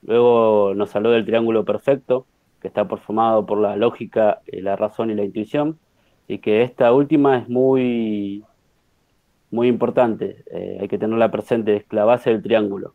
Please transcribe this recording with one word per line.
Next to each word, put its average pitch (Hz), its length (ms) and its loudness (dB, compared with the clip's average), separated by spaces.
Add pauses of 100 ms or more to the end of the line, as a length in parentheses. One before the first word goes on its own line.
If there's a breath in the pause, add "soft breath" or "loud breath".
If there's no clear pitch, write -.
Luego 113 720 4
nos 104 220 -4
habló 107 140 0
del 113 160 2
triángulo 113 380 0
perfecto, 127 600 -2 (340)
que - 80 -12
está 104 200 -4
por-, 101 100 -6
formado 110 480 0
por 107 120 -2
la 104 180 0
lógica, 110 680 0
eh, - 160 -12
la 98 120 -2
razón 107 360 -4
y 107 40 -4
la 104 80 -4
intuición, 127 560 -4 (480)
y 98 120 -8
que 107 240 0
esta 123 300 2
última 139 460 2
es 113 100 -8
muy, 117 920 0 (1080)
muy 117 180 0
importante, 117 840 -2
eh, 92 300 -10
hay 101 80 -6
que 104 100 -4
tenerla 110 320 0
presente, 107 460 -2
es - 140 -6
la 110 140 0
base 120 260 2
del 107 120 0
triángulo. 101 520 -2